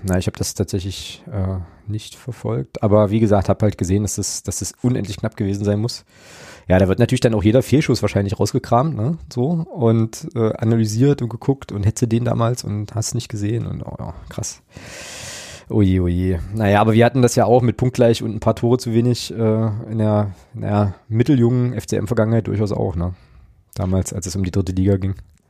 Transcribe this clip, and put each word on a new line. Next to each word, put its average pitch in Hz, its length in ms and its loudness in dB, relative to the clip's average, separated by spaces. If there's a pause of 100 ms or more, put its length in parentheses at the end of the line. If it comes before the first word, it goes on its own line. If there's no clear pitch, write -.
na, 92 160 0
ich 92 80 -2
habe - 100 -4
das - 180 -6
tatsächlich, - 760 -6
äh, 95 280 -4 (280)
nicht 104 300 -10
verfolgt. 117 680 -6
Aber 104 280 4
wie 110 100 2
gesagt, 101 280 4
hab - 140 0
halt 104 160 0
gesehen, 98 240 0
dass 101 140 -4
das, - 260 -6
dass - 160 -8
das - 140 -8 (100)
unendlich 110 360 -2
knapp - 180 -6
gewesen 101 280 -2
sein 101 160 2
muss. - 240 -4 (640)
Ja, 92 120 6
da 95 100 6
wird 92 100 2
natürlich 123 220 2
dann 113 140 4
auch 104 100 0
jeder 110 180 6
Fehlschuss - 380 2
wahrscheinlich 101 400 0
rausgekramt, 127 560 0
ne? 135 220 -2 (140)
So, 123 180 -2
und, 139 840 0
äh, 110 220 0
analysiert 113 680 2
und 120 60 -4
geguckt 117 440 -4
und 98 120 -4
hätte 110 240 0
den 113 160 0
damals 117 400 0
und 104 300 -6
hast - 200 -4
nicht 120 140 -6
gesehen 107 380 -4
und, 95 160 -8
oh - 160 -10
ja, - 160 -10 (160)
krass. - 320 -10 (1080)
Oje, 95 320 4
oje. 90 380 0 (140)
Naja, 104 260 4
aber 110 120 4
wir 113 140 6
hatten 127 160 2
das 120 140 4
ja 120 100 4
auch 117 160 6
mit 117 160 0
punktgleich 120 440 2
und 113 120 -6
ein 104 60 -8
paar 110 160 0
Tore 120 220 2
zu 117 140 -6
wenig, 120 380 0
äh, 110 360 0 (240)
in 110 80 -4
der, 104 360 2 (180)
naja, 104 420 0 (140)
mitteljungen 123 640 2
F 107 120 -8
C 107 100 -2
M-Vergangenheit 110 520 0
durchaus 101 240 -2
auch, 104 240 -2
ne? 90 180 -4 (600)
Damals, 92 380 -2
als - 140 -8
es 98 100 -6
um 98 80 -2
die 90 60 -2
dritte 95 220 -2
Liga 95 240 2
ging. 95 200 -4 (340)